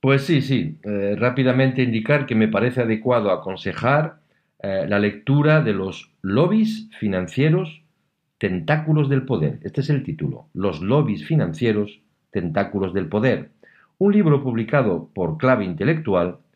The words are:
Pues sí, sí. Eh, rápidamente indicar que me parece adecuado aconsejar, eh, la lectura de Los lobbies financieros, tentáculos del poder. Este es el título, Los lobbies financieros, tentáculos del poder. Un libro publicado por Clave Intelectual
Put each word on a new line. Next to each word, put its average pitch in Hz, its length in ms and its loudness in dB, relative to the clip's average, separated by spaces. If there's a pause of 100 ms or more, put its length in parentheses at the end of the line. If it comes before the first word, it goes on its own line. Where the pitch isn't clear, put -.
Pues 139 220 4
sí, 165 180 2
sí. - 440 -2
Eh, 101 340 -4
rápidamente 127 640 2
indicar 127 420 0
que 123 100 -4
me 110 140 4
parece 120 340 0
adecuado 110 480 0
aconsejar, 110 920 -2 (400)
eh, 95 280 -4
la 101 100 2
lectura 143 600 2
de 113 140 0
Los 95 380 -8 (100)
lobbies 180 680 0 (100)
financieros, 131 840 0 (560)
tentáculos 147 680 0
del 135 160 0
poder. 90 380 -2
Este - 180 -6
es 139 100 -2
el 143 140 0
título, 67 500 -8
Los 90 260 -4
lobbies 107 440 0
financieros, 104 760 -2 (300)
tentáculos 95 640 -4
del 95 140 -4
poder. 104 420 -2 (480)
Un 202 140 4
libro 156 300 4
publicado 113 680 -2
por 82 260 -4
Clave 127 260 2
Intelectual 92 760 -2 (180)